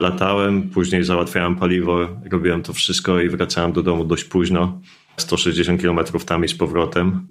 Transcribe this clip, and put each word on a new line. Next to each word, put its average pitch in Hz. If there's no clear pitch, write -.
latałem, 98
później 90
załatwiałem 87
paliwo, 90
robiłem 85
to 82
wszystko 90
i 87
wracałem 87
do 87
domu 82
dość 82
późno. 90
Sto -
sześćdziesiąt 87
kilometrów 85
tam 85
i 80
z 82
powrotem. 87